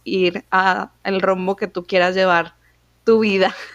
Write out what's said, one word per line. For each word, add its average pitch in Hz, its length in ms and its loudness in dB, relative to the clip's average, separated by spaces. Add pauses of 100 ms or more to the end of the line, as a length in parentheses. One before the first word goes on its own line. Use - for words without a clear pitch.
ir 185 440 -2
a 185 420 0 (120)
el 190 180 -2
rumbo 190 340 -2
que 202 120 -6
tú 180 180 -10
quieras 185 300 0
llevar 180 400 0 (480)
tu 226 160 4
vida, 196 340 2 (220)